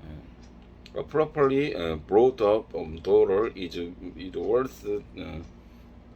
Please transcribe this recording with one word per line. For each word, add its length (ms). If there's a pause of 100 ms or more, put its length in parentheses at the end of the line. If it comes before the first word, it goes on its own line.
어, 920
a 60
properly, 720
어, 320
brought 360
up, 320
um, 260
daughter 540
is, 220 (400)
is 180
worth, 680 (140)
어, 240 (760)